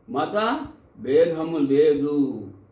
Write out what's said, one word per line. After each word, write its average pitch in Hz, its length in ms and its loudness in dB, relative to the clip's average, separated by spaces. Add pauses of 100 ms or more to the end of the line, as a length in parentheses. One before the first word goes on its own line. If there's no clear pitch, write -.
(100)
మత 214 560 -2 (320)
భేదము 160 600 0
లేదు 139 880 0 (240)